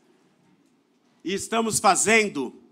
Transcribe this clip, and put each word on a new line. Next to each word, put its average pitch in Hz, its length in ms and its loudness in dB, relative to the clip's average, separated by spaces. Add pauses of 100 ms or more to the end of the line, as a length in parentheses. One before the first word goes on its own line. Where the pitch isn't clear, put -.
(1300)
E 180 80 -6
estamos 226 460 -4
fazendo, 185 720 2 (200)